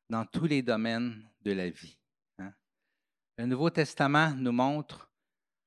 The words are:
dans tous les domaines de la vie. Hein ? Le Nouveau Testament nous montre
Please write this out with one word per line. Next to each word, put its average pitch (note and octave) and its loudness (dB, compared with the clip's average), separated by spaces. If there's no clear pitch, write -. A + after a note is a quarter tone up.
dans A2+ -2
tous D#3 -2
les D3 2
domaines A2+ -2
de G2+ 0
la F#2 -2
vie. - -16
Hein ? F#2+ -12
Le A#2+ -4
Nouveau C3 2
Testament D3+ 2
nous B2+ -2
montre C#3 -2